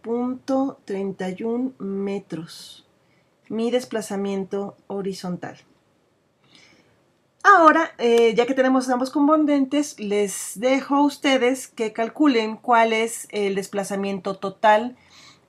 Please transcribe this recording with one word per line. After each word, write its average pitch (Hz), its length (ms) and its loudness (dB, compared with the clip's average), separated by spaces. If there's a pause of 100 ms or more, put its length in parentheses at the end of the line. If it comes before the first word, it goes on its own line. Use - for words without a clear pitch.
punto 254 840 -4
treinta 190 460 -6
y 185 120 -10
un 240 360 -4
metros, 196 1120 -8 (600)
mi 226 220 -4
desplazamiento 202 1040 -4 (120)
horizontal. 185 680 -8 (1900)
Ahora, 330 540 6
eh, 233 360 4
ya 240 120 2
que 269 80 -2
tenemos 262 340 2
ambos 254 220 -2
componentes, 294 920 2
les 202 540 -4
dejo 262 420 0
a 285 60 4
ustedes 262 640 0
que 220 240 -6
calculen 226 640 0
cuál 226 360 4
es 226 380 -4
el 202 260 -2
desplazamiento 196 800 -6
total 220 600 2 (520)